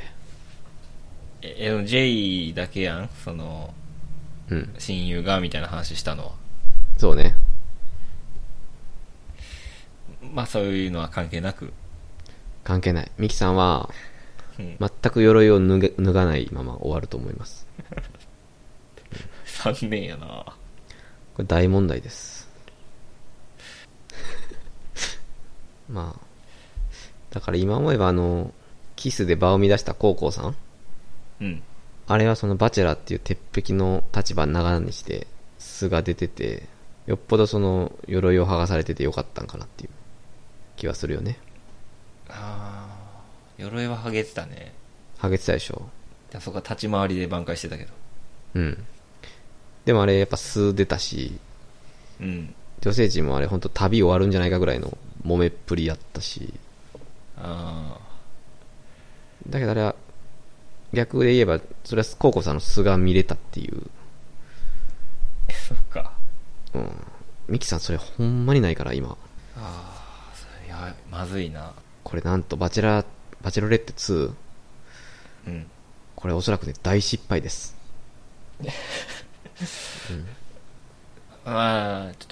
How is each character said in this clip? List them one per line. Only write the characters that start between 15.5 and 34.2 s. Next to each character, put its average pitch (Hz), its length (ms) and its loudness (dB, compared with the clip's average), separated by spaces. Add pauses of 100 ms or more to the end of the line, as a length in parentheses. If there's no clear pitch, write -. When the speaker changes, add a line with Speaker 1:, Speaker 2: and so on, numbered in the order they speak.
Speaker 2:
を 98 100 6
脱 95 180 4
げ-、 92 100 4 (100)
脱 95 140 2
が 92 120 4
な 80 120 0
い 60 160 -4
ま 67 100 -8
ま 62 120 -8
終 - 160 -6
わ 78 100 -4
る - 60 -8
と - 100 -8
思 - 140 -8
い - 40 -10
ま - 120 -12
す。 - 200 -14 (800)
Speaker 1:
<laughs> - 1000 -20 (160)
残 107 140 -4 (120)
念 104 180 -6
や 78 100 -12
な。 78 100 -16
Speaker 2:
こ - 280 -16 (840)
れ 95 60 -6
大 90 240 2
問 98 180 4
題 69 140 -4
で - 100 -14
す。 - 380 -18 (1600)
<laughs> - 1800 -8
ま 90 300 -10
あ、 - 20 -20 (1080)
だ - 100 -8
か - 120 -6
ら 85 40 0
今 98 220 0
思 147 140 0
え 123 60 2
ば、 92 100 2
あ 90 40 2
の、 87 400 -2 (440)
キ 135 140 -6
ス 98 160 -2
で 85 100 2
場 92 180 4
を 95 40 4
乱 101 200 4
し - 60 -8
た 98 100 -4
コ 104 160 2
ウ 90 60 2
コ - 120 -2
ウ - 40 -4
さ - 100 -8
ん？ 110 140 -6 (840)
Speaker 1:
う 104 40 -8
ん。 85 180 -8 (440)
Speaker 2:
あ 107 120 2
れ 110 80 4
は 113 100 2
そ 104 100 -6
の 101 100 -2
バ 107 140 2
チ 101 120 0
ェ - 20 4
ラ 78 80 2
ー - 40 -2
っ - 20 -8
て - 160 -10
い 90 40 -4
う - 20 -16
鉄 - 180 -4 (140)
壁 - 200 0
の 95 300 2 (120)
立 - 200 4